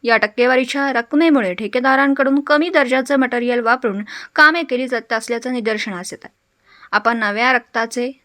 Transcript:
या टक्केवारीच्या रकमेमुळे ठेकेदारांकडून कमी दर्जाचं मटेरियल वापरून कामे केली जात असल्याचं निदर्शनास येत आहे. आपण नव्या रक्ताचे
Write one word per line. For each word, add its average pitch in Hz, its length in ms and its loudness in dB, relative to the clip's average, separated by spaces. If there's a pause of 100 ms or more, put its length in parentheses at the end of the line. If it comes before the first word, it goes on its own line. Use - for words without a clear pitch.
या 233 140 2
टक्केवारीच्या 254 760 0
रकमेमुळे 254 600 2
ठेकेदारांकडून 269 840 2
कमी 294 300 0
दर्जाचं 262 460 0
मटेरियल 247 440 0
वापरून 226 440 -2 (320)
कामे 311 280 4
केली 262 240 -4
जात 233 260 -4
असल्याचं 233 400 -4
निदर्शनास 214 600 -6
येत - 120 -20
आहे. - 100 -20 (560)
आपण 226 260 0
नव्या 226 360 0
रक्ताचे 240 580 -4 (140)